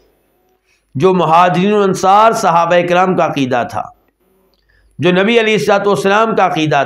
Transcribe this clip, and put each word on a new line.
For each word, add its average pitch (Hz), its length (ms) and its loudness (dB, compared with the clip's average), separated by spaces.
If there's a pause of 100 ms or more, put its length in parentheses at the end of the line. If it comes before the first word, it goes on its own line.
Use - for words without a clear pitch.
(960)
جو 180 180 0
مہاجرین 175 600 2
و 208 80 0
انصار 196 500 2
صحابہ 175 580 0
کرام 180 260 0
کا 170 100 0
عقیدہ 131 440 -4
تھا، 95 140 -10 (1160)
جو 160 120 0
نبی 202 280 2
علیہ 220 140 0
الصلوۃ 202 340 0
والسلام 202 480 0
کا 196 120 2
عقیدہ 151 380 -2